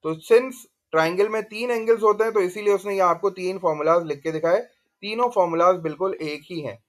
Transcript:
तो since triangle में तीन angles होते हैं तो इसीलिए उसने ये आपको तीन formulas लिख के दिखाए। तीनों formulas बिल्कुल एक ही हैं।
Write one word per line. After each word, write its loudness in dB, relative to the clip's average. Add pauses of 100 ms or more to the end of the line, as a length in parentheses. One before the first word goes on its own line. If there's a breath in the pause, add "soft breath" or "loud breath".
तो -4 (120)
since 4 (320)
triangle 2
में -4
तीन -6
angles 0
होते 4
हैं -2
तो 2
इसीलिए 0
उसने -4
ये 0
आपको 2
तीन -6
formulas 0
लिख -6
के -4
दिखाए। 0 (420)
तीनों -2
formulas 2
बिल्कुल -4
एक -8
ही -10
हैं। -10 (100)